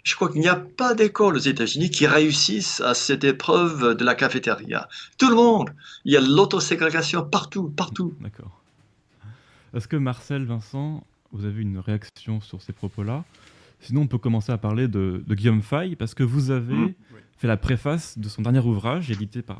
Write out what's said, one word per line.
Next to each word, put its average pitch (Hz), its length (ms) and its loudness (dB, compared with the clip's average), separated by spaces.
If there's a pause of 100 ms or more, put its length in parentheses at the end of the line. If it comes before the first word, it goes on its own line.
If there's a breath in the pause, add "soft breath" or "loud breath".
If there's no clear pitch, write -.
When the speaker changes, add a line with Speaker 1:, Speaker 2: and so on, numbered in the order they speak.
Speaker 1:
je - 120 -2
crois 180 160 0
qu'il 151 100 0
n'y 170 60 4
a 180 80 4
pas 233 400 -2
d'école 208 400 4
aux 127 40 0
États-Unis 135 520 0
qui - 160 4
réussisse 147 760 2
à 123 140 2
cette 139 280 -2
épreuve 139 720 2
de 117 80 -2
la 123 120 2
cafétéria. 123 720 -2 (300 loud breath)
Tout 262 100 6
le 233 60 6
monde, 226 340 6 (340 loud breath)
il 135 100 2
y 143 40 10
a - 20 6
l'autoségrégation 160 1040 2
partout, 185 460 -4
partout. 170 520 -6
Speaker 2:
D'accord. - 380 -16 (1160 soft breath)
Est-ce 120 120 -6
que 156 100 -2
Marcel, 135 480 -4
Vincent, 135 600 -8 (260)
vous 101 140 -8
avez 104 160 -6
une 98 160 -4
réaction 107 640 -6
sur 104 220 -14
ces 98 100 -10
propos-là ? 107 500 -8 (560 soft breath)
Sinon, 135 220 -2
on 143 60 0
peut 123 100 -2
commencer 113 340 -2
à 117 60 0
parler 110 300 -2
de, 95 400 -2
de 104 80 0
Guillaume 107 260 2
Fay, 165 340 -4
parce 113 200 -8
que 135 80 0
vous 127 260 0
avez 127 240 -2
Speaker 1:
Mm. 185 200 0 (440 soft breath)
Speaker 2:
fait 120 100 -2
la 110 100 4
préface 143 600 -2
de 104 120 -6
son 110 120 -6
dernier 123 200 2
ouvrage, 120 500 0
édité 107 320 -6
par 95 160 -12